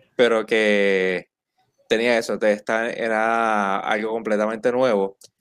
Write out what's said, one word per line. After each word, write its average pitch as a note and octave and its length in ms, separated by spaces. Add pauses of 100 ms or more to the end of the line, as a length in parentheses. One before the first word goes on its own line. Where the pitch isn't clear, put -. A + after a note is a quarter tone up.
(180)
Pero A2+ 280
que G2+ 840 (580)
tenía A#2 300
eso, A2 200
te, G#2+ 140
esta, A2+ 380
era A2 920
algo A2 320
completamente A2 600
nuevo. G#2+ 440 (240)